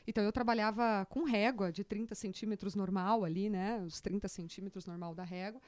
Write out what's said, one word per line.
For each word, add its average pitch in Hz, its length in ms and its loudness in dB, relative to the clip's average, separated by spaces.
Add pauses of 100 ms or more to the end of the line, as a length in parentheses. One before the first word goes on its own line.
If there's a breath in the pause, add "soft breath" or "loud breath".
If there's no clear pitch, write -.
então 220 180 2
eu 208 80 4
trabalhava 220 800 4
com 302 140 0
régua 220 480 4
de 202 120 -4
trinta 214 300 -4
centímetros 202 600 -4
normal 196 500 2
ali, 180 260 0
né? 202 340 0
Os 160 160 -8
trinta 196 280 -2
centímetros 185 580 -10
normal 170 280 -8
da 180 100 -8
régua. 185 440 -8